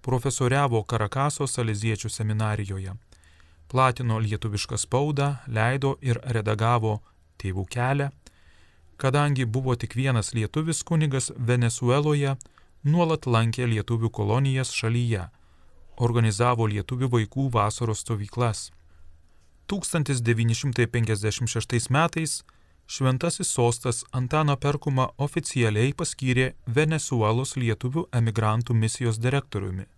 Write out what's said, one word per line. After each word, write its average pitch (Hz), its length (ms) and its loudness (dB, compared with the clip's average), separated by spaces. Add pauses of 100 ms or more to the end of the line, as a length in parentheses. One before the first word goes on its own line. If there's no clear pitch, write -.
Profesoriavo 127 800 0
Karakaso 131 600 -2
saleziečių 113 640 -2
seminarijoje. 104 880 -4 (720)
Platino 123 480 0
lietuvišką 104 640 -4
spaudą, 143 480 0 (160)
leido 131 560 0
ir 123 240 0
redagavo 110 800 0 (340)
Tėvų 95 320 -4
kelią. 139 400 -2 (880)
Kadangi 135 480 2
buvo 127 300 0
tik - 180 -8
vienas 123 400 0
lietuvis 151 480 -2
kunigas 151 560 0
Venesueloje, 131 1000 2 (480)
nuolat 160 460 2
lankė 113 400 2
lietuvių 113 400 0
kolonijas 127 640 0
šalyje, 113 560 -2 (680)
organizavo 117 720 2
lietuvių 123 460 -2
vaikų 123 400 0
vasaros 107 500 0
stovyklas. 110 680 -2 (960)
Tūkstantis 156 560 -2
devyni 117 320 2
šimtai 123 340 0
penkiasdešimt 110 600 0
šeštais 117 400 -2
metais 160 540 0 (440)
Šventasis 135 600 0
Sostas 120 640 0
Antaną 143 460 2
Perkumą 143 500 0 (100)
oficialiai 127 760 0
paskyrė 127 580 0 (160)
Venesuelos 127 880 0
lietuvių 127 460 -2 (100)
emigrantų 113 640 2
misijos 110 400 0
direktoriumi 104 680 -2 (100)